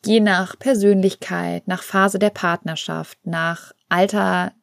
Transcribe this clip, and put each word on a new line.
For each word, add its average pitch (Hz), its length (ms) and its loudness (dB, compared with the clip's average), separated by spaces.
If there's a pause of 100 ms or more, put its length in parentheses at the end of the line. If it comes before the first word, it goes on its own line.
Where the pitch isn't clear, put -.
Je 220 160 4
nach 190 380 0
Persönlichkeit, 190 1080 0
nach 185 160 -6
Phase 196 360 0
der 208 120 2
Partnerschaft, 165 920 -6
nach 165 480 -6 (160)
Alter 185 640 0 (100)